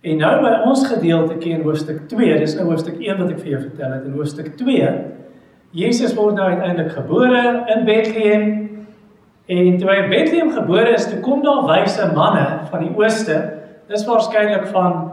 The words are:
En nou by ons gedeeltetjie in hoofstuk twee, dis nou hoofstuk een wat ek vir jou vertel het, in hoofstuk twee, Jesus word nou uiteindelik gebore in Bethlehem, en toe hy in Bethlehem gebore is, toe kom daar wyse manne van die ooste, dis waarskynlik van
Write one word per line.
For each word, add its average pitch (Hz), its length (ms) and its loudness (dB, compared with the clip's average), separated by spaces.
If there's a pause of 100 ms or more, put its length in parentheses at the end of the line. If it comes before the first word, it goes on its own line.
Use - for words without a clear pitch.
En 156 160 -2
nou 147 220 4
by - 80 2 (180)
ons 262 160 2
gedeeltetjie 165 720 0
in 156 80 -4
hoofstuk 151 460 -4
twee, 220 260 2
dis - 220 0
nou 175 100 -2
hoofstuk 160 320 -4
een 196 160 -4
wat 180 160 -2
ek 147 80 -8
vir 143 140 -6
jou 131 80 -4
vertel 131 320 -8
het, 131 100 -8
in 139 140 -8
hoofstuk 151 320 -8 (100)
twee, 254 300 2 (840)
Jesus 233 420 0
word 208 220 2
nou 190 140 0
uiteindelik 170 420 -2
gebore 240 520 2 (280)
in 233 160 2
Bethlehem, 214 640 2 (1000)
en 180 320 4
toe 185 80 0
hy 196 140 4
in 185 100 0
Bethlehem 320 400 2
gebore 226 400 2
is, - 160 2
toe 185 160 -6
kom 277 200 0
daar 285 260 2
wyse 175 420 2
manne 151 320 2 (240)
van - 160 -4
die 175 160 -4
ooste, 208 380 0 (500)
dis 208 160 -4
waarskynlik 208 720 0
van 175 240 0 (120)